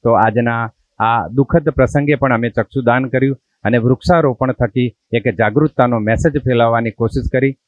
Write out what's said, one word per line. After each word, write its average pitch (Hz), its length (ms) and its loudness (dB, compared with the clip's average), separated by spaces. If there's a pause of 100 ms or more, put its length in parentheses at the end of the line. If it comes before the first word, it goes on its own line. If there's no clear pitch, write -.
તો 120 80 0
આજના 117 600 0 (260)
આ 113 300 -2
દુઃખદ 139 400 0
પ્રસંગે 143 460 0
પણ 131 200 0
અમે 117 160 -2
ચક્ષુદાન 120 540 -2
કર્યું 131 320 -2 (280)
અને 131 140 2
વૃક્ષારોપણ 131 720 0
થકી 123 440 -2 (160)
એક 113 240 -2
જાગૃતતાનો 120 640 0
મેસેજ 110 400 0
ફેલાવવાની 117 520 0
કોશિશ 117 420 -4
કરી. 131 240 0 (120)